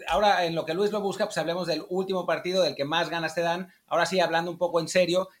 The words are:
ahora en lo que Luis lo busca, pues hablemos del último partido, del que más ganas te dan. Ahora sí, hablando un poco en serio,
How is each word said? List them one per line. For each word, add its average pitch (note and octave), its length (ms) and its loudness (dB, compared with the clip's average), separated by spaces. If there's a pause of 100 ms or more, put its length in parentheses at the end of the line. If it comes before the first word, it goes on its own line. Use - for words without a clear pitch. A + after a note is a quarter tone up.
ahora F3+ 380 4
en E3 80 -2
lo D#3+ 100 -2
que D#3+ 120 -4
Luis G3+ 160 0
lo G#3 100 -2
busca, G3 240 -2
pues - 140 -6
hablemos E3+ 260 -2
del D#3 240 -2
último F#3 380 -2
partido, F3+ 340 0
del D3 140 2
que C#3 100 -2
más D#3+ 240 0
ganas D#3+ 240 -4
te F3 80 -2
dan. F3 280 -2 (180)
Ahora E3 180 2
sí, F#3 140 0
hablando E3 320 2
un F3 80 -10
poco E3+ 200 0
en D#3 80 -4
serio, F3+ 420 2 (120)